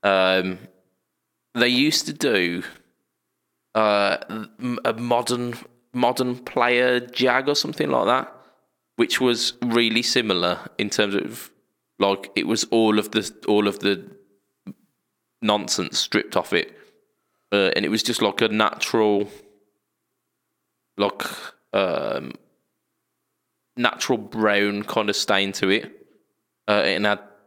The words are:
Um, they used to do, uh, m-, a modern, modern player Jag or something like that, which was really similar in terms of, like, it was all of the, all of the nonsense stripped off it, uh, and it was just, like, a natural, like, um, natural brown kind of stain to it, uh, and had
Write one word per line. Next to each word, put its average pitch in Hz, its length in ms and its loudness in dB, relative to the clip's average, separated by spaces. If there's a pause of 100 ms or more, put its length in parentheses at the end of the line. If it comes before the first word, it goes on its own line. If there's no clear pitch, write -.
Um, 92 560 2 (960)
they 120 140 2
used 139 380 2
to 151 60 -8
do, 92 500 0 (1120)
uh, 104 420 4 (120)
m-, 113 560 -8
a 117 100 0
modern, 120 600 -2 (380)
modern 123 440 0
player 123 640 0
Jag 123 480 0
or 147 60 0
something 151 360 -4
like 127 160 2
that, 123 280 0 (600)
which - 240 0
was 120 320 0 (100)
really 117 400 2
similar 90 560 0 (180)
in 104 140 -4
terms 101 240 0
of, - 380 -6 (480)
like, 98 340 0
it - 140 -2
was 110 240 -2
all 110 260 4
of 104 140 -2
the, 107 200 -2 (140)
all 104 220 4
of 98 100 -4
the 98 260 0 (1400)
nonsense - 600 0
stripped - 360 -2
off 90 160 -2
it, - 240 0 (760)
uh, 101 240 4
and 101 80 0
it 76 60 0
was 110 120 0
just, 117 200 -2
like, 101 180 0
a 113 80 2
natural, 107 800 0 (1700)
like, - 260 -2 (500)
um, 92 600 -2 (1400)
natural 123 420 0
brown 104 680 0
kind 104 260 -2
of 98 60 0
stain 98 360 0
to - 160 -2
it, - 380 -2 (600)
uh, 104 160 4
and 95 220 0
had 104 140 0 (260)